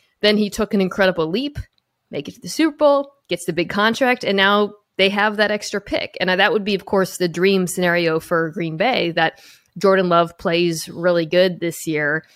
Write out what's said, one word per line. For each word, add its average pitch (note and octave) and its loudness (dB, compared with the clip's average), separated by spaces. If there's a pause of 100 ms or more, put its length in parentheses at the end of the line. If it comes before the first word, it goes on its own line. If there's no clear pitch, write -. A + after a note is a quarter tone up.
(200)
Then G#3 4
he G#3 0
took G#3+ -4
an G3+ 2
incredible F#3 0
leap, C4+ -6 (520)
make - -8
it - -12
to - -20
the F3+ -16
Super D4+ -2
Bowl, C#4+ 2 (160)
gets - -6
the F3+ -4
big F3 -4
contract, A#3 0
and G3 0
now G3+ 2 (240)
they F#3+ 4
have G#3 0
that G#3 2
extra G#3 -6
pick. - -6
And F#3 -2
that F#3 2
would G#3 0
be, G3+ 0
of F3 -4
course, F#3+ 0
the F3+ 0
dream F#3 2
scenario E3+ 0
for E3 -2
Green E3 -6
Bay, F#3 0
that E3 -2 (380)
Jordan F#3+ 4
Love E3+ 2
plays E3+ -2
really E3+ 0
good F3+ 2
this E3+ -6
year, D3+ -2 (120)